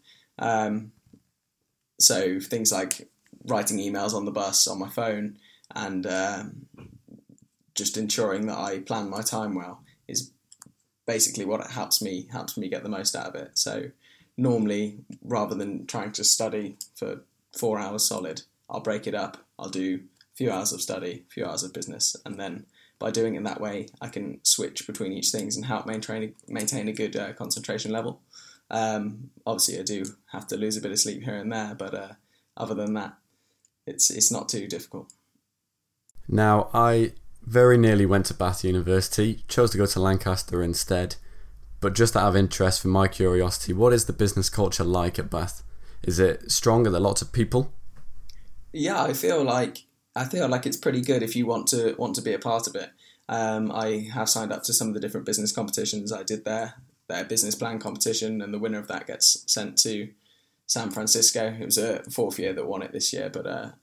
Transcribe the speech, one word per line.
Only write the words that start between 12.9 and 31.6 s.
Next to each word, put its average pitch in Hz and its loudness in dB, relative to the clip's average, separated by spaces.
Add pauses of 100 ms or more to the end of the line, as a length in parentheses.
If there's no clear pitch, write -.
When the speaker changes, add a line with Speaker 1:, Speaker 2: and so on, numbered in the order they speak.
Speaker 1:
out - -6
of - -10
it. - -8
So 107 -4 (460)
normally, 107 0 (240)
rather 107 -2
than 101 -8
trying 107 -8
to 104 -4
study 107 0 (160)
for 95 -8 (300)
four 110 -2
hours 104 -2
solid, 92 -6 (280)
I'll 107 -6
break 107 -4
it 101 -4
up. 98 -6 (220)
I'll - -12
do 92 -2
a - -20
few 127 0
hours 95 -2
of 90 -8
study, 90 -6
a - -20
few 110 -6
hours 87 -4
of 92 -10
business, - -4
and 101 -10
then 90 -10 (320)
by 107 -4
doing 113 0
it 101 -6
that - -6
way, 101 -6 (120)
I - -10
can - -10
switch - 0
between 104 -6
each - -2
things 101 -2
and 123 -8
help 110 -2
maintain, 110 -6 (140)
maintain 107 -4
a 110 -2
good, 104 -4
uh, 101 -4
concentration 107 -6
level. 117 -4 (500)
Um, 110 -2 (140)
obviously, 110 -2
I 95 -6
do 98 -4 (280)
have - -10
to - -6
lose 107 -2
a 110 -8
bit 104 -6
of 110 -2
sleep 107 -2
here 113 -6
and 104 -6
there, 107 -6